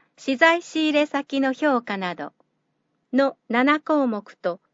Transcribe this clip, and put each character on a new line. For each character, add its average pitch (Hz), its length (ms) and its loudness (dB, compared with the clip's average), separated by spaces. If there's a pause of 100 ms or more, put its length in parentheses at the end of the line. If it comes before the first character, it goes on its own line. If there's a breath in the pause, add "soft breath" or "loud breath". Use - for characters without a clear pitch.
(180)
資 - 180 -2
材 330 260 4
仕 311 280 -2
入 - 20 0
れ 294 140 2
先 277 340 -6
の 269 140 0
評 269 280 0
価 214 140 -6
な 185 200 -6
ど 151 180 -12 (800)
の 269 240 0 (100)
七 269 320 2
項 294 280 0
目 208 260 -6
と、 180 260 -6 (140)